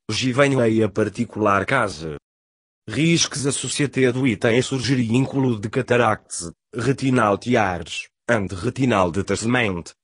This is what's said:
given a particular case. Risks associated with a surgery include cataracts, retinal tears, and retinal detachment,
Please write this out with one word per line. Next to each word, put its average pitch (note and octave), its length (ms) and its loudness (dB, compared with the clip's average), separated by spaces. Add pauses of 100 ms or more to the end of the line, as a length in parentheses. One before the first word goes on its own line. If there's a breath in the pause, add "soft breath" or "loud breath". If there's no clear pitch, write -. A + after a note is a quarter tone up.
given B2+ 520 2
a A2 280 4
particular G#2 760 0
case. G2 400 -2 (840)
Risks D3 600 0
associated B2+ 680 -2
with B2+ 280 0
a A#2+ 180 4
surgery B2+ 540 0
include B2 560 0
cataracts, A#2 760 0 (240)
retinal A#2+ 640 2
tears, G2 720 -2 (200)
and G2+ 240 0 (120)
retinal A#2 460 2
detachment, G2 840 -2 (120)